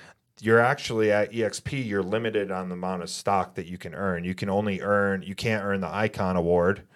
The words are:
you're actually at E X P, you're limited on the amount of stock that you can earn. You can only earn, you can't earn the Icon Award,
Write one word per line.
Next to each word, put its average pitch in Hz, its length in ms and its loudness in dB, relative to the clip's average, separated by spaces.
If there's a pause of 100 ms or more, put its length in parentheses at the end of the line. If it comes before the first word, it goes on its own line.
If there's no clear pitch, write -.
(420)
you're 113 180 6
actually 117 500 2
at 104 220 2
E 117 100 -2
X 104 160 -2
P, - 220 -6
you're 101 220 0
limited 104 480 -2
on 92 180 -4
the 90 60 -6
amount 90 280 -4
of 85 60 -8
stock 98 460 -2
that 92 100 -8
you 90 140 -10
can 87 160 -12
earn. 90 300 -2
You 92 100 -2
can 101 160 -4
only 98 320 0
earn, 98 400 2
you 95 120 -10
can't 110 300 0
earn 98 160 -2
the 87 80 -4
Icon 95 480 0
Award, 87 460 2 (140)